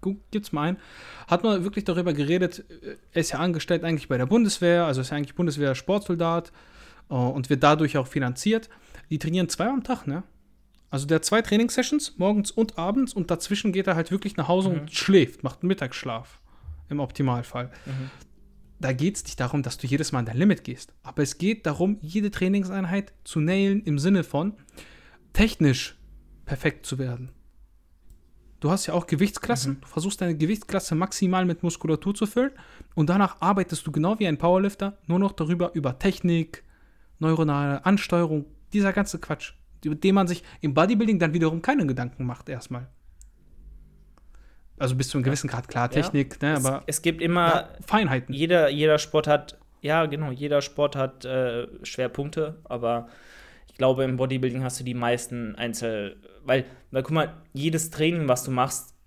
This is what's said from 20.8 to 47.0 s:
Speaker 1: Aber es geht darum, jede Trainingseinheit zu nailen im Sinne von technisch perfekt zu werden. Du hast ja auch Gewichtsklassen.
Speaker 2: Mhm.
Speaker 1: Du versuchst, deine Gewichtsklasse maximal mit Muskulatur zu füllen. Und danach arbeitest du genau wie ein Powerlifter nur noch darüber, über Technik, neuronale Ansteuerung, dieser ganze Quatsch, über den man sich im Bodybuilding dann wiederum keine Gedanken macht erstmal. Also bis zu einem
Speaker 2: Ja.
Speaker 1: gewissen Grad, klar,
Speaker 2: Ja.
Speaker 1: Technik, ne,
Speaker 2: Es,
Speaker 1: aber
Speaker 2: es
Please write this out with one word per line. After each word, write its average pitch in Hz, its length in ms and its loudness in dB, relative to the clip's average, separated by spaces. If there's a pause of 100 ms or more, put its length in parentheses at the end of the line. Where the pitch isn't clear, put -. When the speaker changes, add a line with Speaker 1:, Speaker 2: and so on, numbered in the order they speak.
Speaker 1:
Aber - 180 -2
es 139 160 -2
geht 214 280 -2
darum, 175 340 0
jede 202 320 -4
Trainingseinheit 190 800 -2 (100)
zu - 160 -4
nailen 196 460 2
im 147 160 0
Sinne 180 240 4
von 180 300 -2 (800)
technisch 156 640 2 (500)
perfekt - 380 -4
zu 131 140 -6
werden. 127 320 -8 (1300)
Du 139 140 0
hast 190 140 0
ja 156 80 -4
auch 175 120 0
Gewichtsklassen. 143 680 0
Speaker 2:
Mhm. 135 80 -12
Speaker 1:
Du - 40 -20
versuchst, 180 340 -6
deine 170 160 0
Gewichtsklasse 180 600 -2
maximal 185 480 0
mit 170 180 0
Muskulatur 165 520 -2
zu 214 120 -2
füllen. 247 240 0 (460)
Und 151 120 4
danach 190 320 2
arbeitest 180 460 0
du 156 60 -6
genau 185 260 0
wie 214 80 0
ein 156 100 2
Powerlifter 196 720 2
nur 175 140 2
noch 196 120 2
darüber, 175 420 0
über 139 260 -2
Technik, 170 640 0 (560)
neuronale 151 640 0
Ansteuerung, 175 600 2 (260)
dieser 196 200 2
ganze 196 280 -2
Quatsch, - 320 -8 (320)
über 151 100 -2
den 190 220 4
man 190 100 4
sich 175 160 -4 (180)
im 143 140 0
Bodybuilding 202 460 4
dann 160 140 2
wiederum 165 280 2
keine 262 240 2
Gedanken 127 400 -4
macht 123 220 -8
erstmal. 127 400 -10 (1900)
Also 127 180 0
bis 127 120 -2
zu 147 100 -2
einem 127 60 0
Speaker 2:
Ja. - 20 2
Speaker 1:
gewissen 139 220 -2
Grad, 120 200 -6
klar, 120 160 -2
Speaker 2:
Ja. 135 180 0
Speaker 1:
Technik, 151 400 -2
ne, 147 120 2
Speaker 2:
Es, 135 100 0
Speaker 1:
aber 135 220 0
Speaker 2:
es - 160 -6